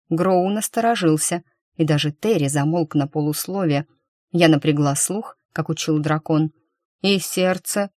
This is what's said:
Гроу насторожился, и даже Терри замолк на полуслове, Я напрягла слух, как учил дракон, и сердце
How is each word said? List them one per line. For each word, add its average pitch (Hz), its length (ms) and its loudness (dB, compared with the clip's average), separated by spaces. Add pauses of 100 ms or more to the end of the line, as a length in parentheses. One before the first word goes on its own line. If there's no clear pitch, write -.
Гроу 180 400 2
насторожился, 196 920 0 (340)
и 165 80 0
даже 147 280 0
Терри 170 360 0
замолк 156 460 0
на 143 140 2
полуслове, 151 800 -2 (460)
Я 170 160 4
напрягла 147 480 2
слух, - 400 -6 (160)
как - 160 -6
учил 156 300 -2
дракон, 151 540 0 (500)
и 196 160 4
сердце 185 800 -2